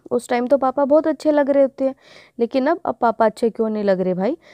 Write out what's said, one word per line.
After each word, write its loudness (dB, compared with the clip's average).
उस -4
टाइम -2
तो 2
पापा 0
बहुत 2
अच्छे -2
लग 2
रहे 4
होते -2
हैं, -2
लेकिन -2
अब, 0
अब -4
पापा 2
अच्छे -2
क्यों -4
नहीं -4
लग 2
रहे -2
भाई? -2